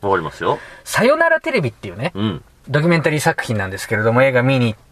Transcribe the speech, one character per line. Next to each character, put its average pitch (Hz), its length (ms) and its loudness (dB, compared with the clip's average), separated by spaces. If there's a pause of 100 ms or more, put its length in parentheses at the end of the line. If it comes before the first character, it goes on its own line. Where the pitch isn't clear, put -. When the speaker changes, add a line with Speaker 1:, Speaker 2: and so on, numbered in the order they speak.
Speaker 1:
わ 101 100 0
か 95 60 4
り 82 60 -4
ま 76 80 -8
す - 120 -10
よ。 120 160 -2 (260)
Speaker 2:
さ - 180 -2
よ 285 140 4
な 330 100 2
ら 320 140 0
テ 330 100 -6
レ 240 100 0
ビ 120 100 -2
っ - 20 -10
て - 140 -14
い 92 40 -12
う 87 60 -16
ね、 135 180 -6
Speaker 1:
う 98 60 -4
ん。 104 220 -4 (260)
Speaker 2:
ド 143 100 2
キ 156 60 2
ュ 175 40 4
メ 170 80 4
ン 156 40 0
タ 165 80 0
リ 151 80 0
ー - 20 -4
作 - 240 0
品 110 140 -2
な 98 80 -4
ん 95 40 -8
で 98 80 -8
す - 100 -10
け 113 100 -2
れ 107 60 0
ど 113 100 4
も、 127 100 6
映 135 80 4
画 123 120 2
見 135 160 2
に 120 80 2
行 107 100 -4
っ - 20 -20 (120)